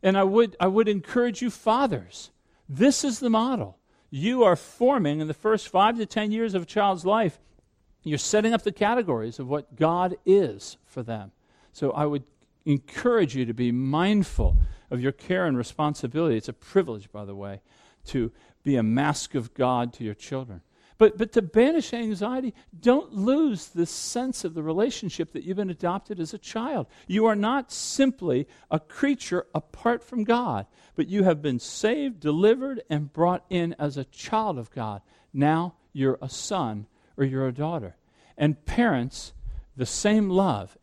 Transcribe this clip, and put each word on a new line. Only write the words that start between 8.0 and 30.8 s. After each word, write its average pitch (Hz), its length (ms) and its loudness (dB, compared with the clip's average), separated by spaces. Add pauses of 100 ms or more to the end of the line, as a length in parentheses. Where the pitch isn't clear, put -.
you're 151 140 -2
setting 214 360 2
up 226 80 0
the 202 100 -2
categories 175 680 -2
of 127 120 -10
what 139 260 -6
God 175 400 2 (100)
is 170 600 2
for - 180 -10
them. 107 300 -10 (400)
So 139 180 -2
I 151 140 0
would 143 180 -2 (400)
encourage 156 720 0
you 131 80 0
to 117 100 -4
be 120 200 0
mindful 147 840 2 (340)
of 123 120 -4
your 135 100 0
care 185 340 -2
and 139 120 0
responsibility. 147 800 -2
It's 110 100 -6
a 123 60 -10
privilege, 113 580 -4
by 104 140 -14
the 98 100 -12
way, 98 240 -12 (460)
to 117 260 -2 (320)
be 139 140 2
a 117 60 2
mask 139 520 0
of 123 180 -6
God 123 400 0
to 120 120 -12
your 104 80 -6
children. 120 480 -12 (360)
But, 214 200 6
but 220 160 -4
to 226 80 4
banish 247 520 2
anxiety, 233 600 -4 (260)
don't 269 340 2
lose 247 540 0
the 170 180 -2
sense - 600 -6
of 160 80 -6
the 160 100 -6
relationship 170 680 -2
that - 100 -8
you've 180 140 -6
been 202 120 -4
adopted 180 500 -4
as 160 140 -6
a - 60 -12
child. 226 480 -6 (200)
You 214 180 2
are 220 100 4
not 233 380 -2
simply 175 760 0 (240)
a 156 80 0
creature - 760 -2
apart 233 480 -2
from 240 220 -4
God, 214 420 0 (300)